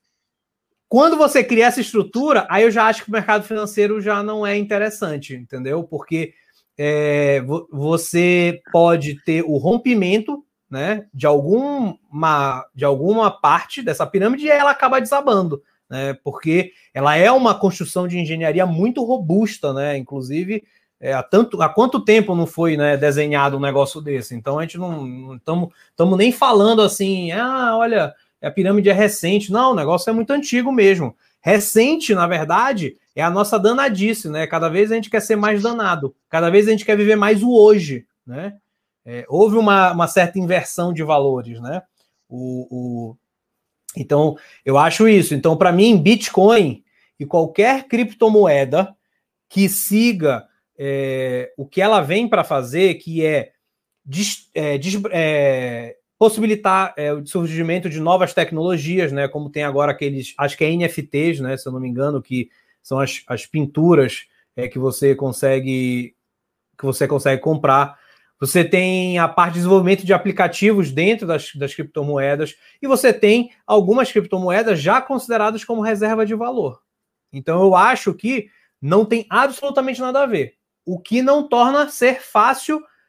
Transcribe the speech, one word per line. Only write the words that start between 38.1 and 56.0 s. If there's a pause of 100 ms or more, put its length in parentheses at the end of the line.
né? (480)
É,
houve
uma,
uma
certa
inversão
de
valores,
né? (460)
O,
o... (800)
Então, (280)
eu
acho
isso.
Então,
pra
mim,
Bitcoin (380)
e
qualquer
criptomoeda (520)
que
siga, (280)
é,
o
que
ela
vem
pra
fazer,
que
é (520)
dis-,
é,
dis-, (100)
é, (220)